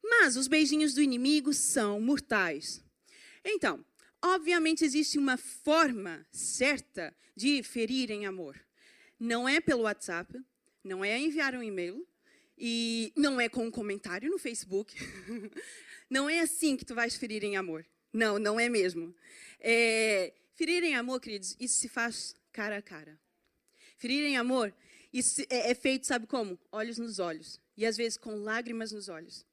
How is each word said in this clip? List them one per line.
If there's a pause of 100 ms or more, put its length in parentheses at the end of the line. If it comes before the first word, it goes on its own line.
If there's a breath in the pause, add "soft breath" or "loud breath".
mas
os
beijinhos
do
inimigo
são
mortais." (640 loud breath)
Então, (380 soft breath)
obviamente
existe
uma
forma
certa (220 soft breath)
de
ferir
em
amor. (600 soft breath)
Não
é
pelo
WhatsApp, (480)
não
é
enviar
um
e-mail, (500 soft breath)
e
não
é
com
um
comentário
no
Facebook.
<laughs> (480 loud breath)
Não
é
assim
que
tu
vais
ferir
em
amor. (280)
Não,
não
é
mesmo. (460 loud breath)
É, (220 soft breath)
ferir
em
amor,
queridos,
isso
se
faz (160)
cara
a
cara. (800 soft breath)
Ferir
em
amor, (400 soft breath)
isso
é,
é
feito,
sabe
como? (120)
Olhos
nos
olhos. (160)
E
às
vezes
com
lágrimas
nos
olhos.